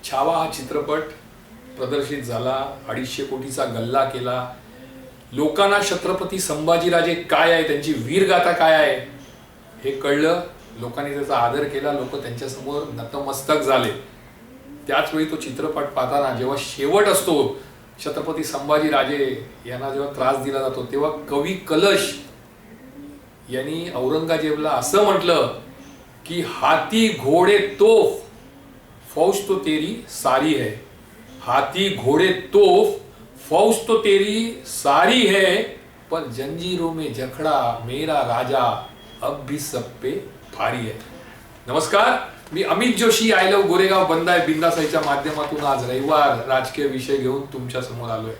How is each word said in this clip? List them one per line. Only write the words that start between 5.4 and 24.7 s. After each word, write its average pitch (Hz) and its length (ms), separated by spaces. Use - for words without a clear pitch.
छत्रपती 180 480
संभाजीराजे 170 760
काय 165 380
आहे, 165 100
त्यांची 147 300
वीरगाथा 175 600
काय 165 200
आहे, 151 340
हे 139 120
कळलं. 156 440
लोकांनी 139 360
त्याचा 139 220
आदर 147 280
केला, 143 280
लोक 135 300
त्यांच्यासमोर 127 600
नतमस्तक 135 640
झाले. 135 360
त्याचवेळी 151 440
तो 156 60
चित्रपट 147 460
पाहताना 135 560
जेव्हा 127 200
शेवट 165 460
असतो, 170 560
छत्रपती 151 400
संभाजीराजे 143 1000
यांना 127 240
जेव्हा 139 220
त्रास 135 240
दिला 135 220
जातो, 127 340
तेव्हा 147 180
कवी 147 240
कलश 180 680
यांनी 156 440
औरंगजेबला 151 760